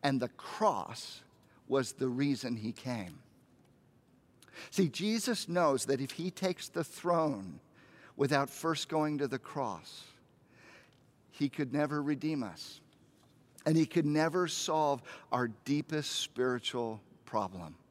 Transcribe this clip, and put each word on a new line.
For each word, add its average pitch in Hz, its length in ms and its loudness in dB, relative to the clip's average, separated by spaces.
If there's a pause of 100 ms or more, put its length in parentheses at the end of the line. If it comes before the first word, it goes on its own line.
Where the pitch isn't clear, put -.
And 135 180 4
the 123 100 -2
cross - 920 -2 (460)
was 131 240 2
the 131 160 -2
reason 127 480 0
he 110 160 -4
came. 95 480 -8 (1500)
See, 190 180 4
Jesus 214 600 -2
knows 160 360 4
that 131 160 2
if 135 120 -6
he 175 180 -4
takes - 380 -2
the 170 160 -4
throne 143 760 0 (560)
without 139 320 4
first - 400 -2
going 151 300 2
to 139 100 0
the 127 100 -4
cross, 107 680 -6 (1300)
he 147 180 0
could 131 240 -2
never 147 300 0
redeem 147 400 0
us. - 380 -10 (880)
And 156 100 6
he 160 100 6
could 156 200 2
never 160 420 2
solve 151 540 0 (280)
our 123 180 2 (160)
deepest 147 480 0
spiritual 120 880 -2 (240)
problem. 92 500 -4 (160)